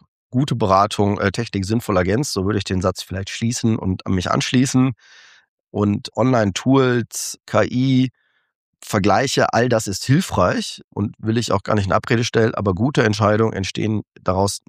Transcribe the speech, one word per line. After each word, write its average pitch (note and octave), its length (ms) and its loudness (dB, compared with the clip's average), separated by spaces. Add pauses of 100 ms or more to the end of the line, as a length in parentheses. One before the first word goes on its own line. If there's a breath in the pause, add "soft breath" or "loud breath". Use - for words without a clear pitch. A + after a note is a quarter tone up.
(300)
gute C3 260 0
Beratung, G2+ 640 2
äh, G2 120 0
Technik G2+ 320 -6
sinnvoll A2 320 -2
ergänzt. F#2+ 360 0
So F#2+ 120 -2
würde G#2 140 -2
ich F#2+ 60 -4
den F#2 160 -2
Satz F#2 220 -2
vielleicht F#2+ 280 -10
schließen A2+ 460 -2
und F#2 300 -4
an G2 60 -2
mich F#2 180 -2
anschließen. C3 640 0 (760 soft breath)
Und G#2 460 -2
Online-Tools, B2 1300 0
K G#2 180 2
I, B2+ 460 2 (720)
Vergleiche, G#2+ 720 2
all A#2+ 160 2
das A#2 180 2
ist G2 180 -6
hilfreich C3 840 0
und - 300 -6
will A2 180 -2
ich A2+ 160 0
auch G2+ 100 0
gar - 120 -2
nicht G2 120 0
in F2+ 60 -2
Abrede A2+ 320 0
stellen, A2+ 300 2
aber G2+ 200 0
gute B2 280 0
Entscheidungen G#2+ 500 2
entstehen G#2+ 500 -4 (180)
daraus F#2+ 480 0